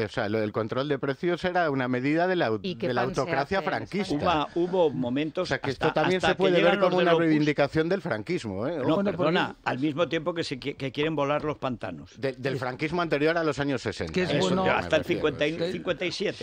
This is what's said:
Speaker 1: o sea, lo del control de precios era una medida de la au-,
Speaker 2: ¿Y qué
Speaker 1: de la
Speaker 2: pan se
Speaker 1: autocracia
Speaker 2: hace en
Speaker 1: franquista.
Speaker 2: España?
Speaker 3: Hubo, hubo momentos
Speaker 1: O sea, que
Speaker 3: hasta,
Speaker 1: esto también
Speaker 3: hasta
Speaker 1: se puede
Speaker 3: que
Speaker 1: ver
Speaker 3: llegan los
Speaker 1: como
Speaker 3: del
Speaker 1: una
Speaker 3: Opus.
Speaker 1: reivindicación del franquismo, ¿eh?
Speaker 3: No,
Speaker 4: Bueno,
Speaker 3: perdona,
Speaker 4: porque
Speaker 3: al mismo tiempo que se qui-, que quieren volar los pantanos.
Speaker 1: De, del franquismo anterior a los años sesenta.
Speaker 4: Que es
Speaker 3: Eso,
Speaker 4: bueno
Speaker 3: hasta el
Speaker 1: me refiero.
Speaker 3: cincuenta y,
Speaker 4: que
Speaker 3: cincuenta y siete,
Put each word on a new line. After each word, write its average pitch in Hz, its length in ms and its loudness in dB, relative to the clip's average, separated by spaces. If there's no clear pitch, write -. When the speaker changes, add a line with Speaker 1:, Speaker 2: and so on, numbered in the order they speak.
Speaker 1:
o 104 60 -4
sea, 113 180 -2
lo 107 120 0
del 107 120 0
control 117 360 -2
de 143 120 0
precios 151 460 -2
era 180 240 2
una 135 180 0
medida 143 400 2
de 185 80 2
la 147 140 2
au-, 110 140 0
Speaker 2:
¿Y 185 120 -4
qué 113 140 -4
Speaker 1:
de 123 60 0
la 120 100 2
Speaker 2:
pan 131 100 -4
se 143 60 0
Speaker 1:
autocracia 165 380 0
Speaker 2:
hace 160 80 -2
en 180 60 -2
Speaker 1:
franquista. 165 420 -2
Speaker 2:
España? 156 400 2
Speaker 3:
Hubo, 170 100 2
hubo 175 240 4
momentos 143 540 -2
Speaker 1:
O - 20 -6
sea, 135 140 -2
que - 100 -4
Speaker 3:
hasta, 135 180 0
Speaker 1:
esto - 60 2
también 175 240 2
Speaker 3:
hasta 175 120 2
Speaker 1:
se 156 60 2
puede 185 220 4
Speaker 3:
que 165 60 4
Speaker 1:
ver 170 80 6
Speaker 3:
llegan - 100 2
los 185 80 6
Speaker 1:
como 175 100 2
Speaker 3:
del 175 80 4
Speaker 1:
una 170 80 6
Speaker 3:
Opus. 165 100 4
Speaker 1:
reivindicación 151 640 2
del - 120 0
franquismo, 110 680 -4
¿eh? 170 100 -4
Speaker 3:
No, 147 180 2
Speaker 4:
Bueno, 202 160 2
Speaker 3:
perdona, 156 440 2
Speaker 4:
porque - 140 -6
Speaker 3:
al 127 100 -2
mismo 151 300 0
tiempo 165 240 -2
que 170 100 -2
se 139 160 -6
qui-, 139 160 -6
que 135 160 -6
quieren 156 240 0
volar 143 280 0
los 147 160 -4
pantanos. 107 600 -8
Speaker 1:
De, 131 140 -2
del 131 240 -4
franquismo 143 460 -2
anterior 156 340 2
a 170 60 0
los 147 160 0
años 139 240 0
sesenta. 90 300 -4
Speaker 4:
Que 180 100 2
es 180 80 -2
Speaker 3:
Eso, - 80 2
Speaker 4:
bueno 185 100 2
Speaker 3:
hasta - 120 2
el - 140 -2
Speaker 1:
me 156 60 4
refiero. 170 240 -2
Speaker 3:
cincuenta 147 260 0
y, 165 100 -4
Speaker 4:
que 170 140 -2
Speaker 3:
cincuenta 175 340 -4
y 170 60 -4
siete, 165 320 -4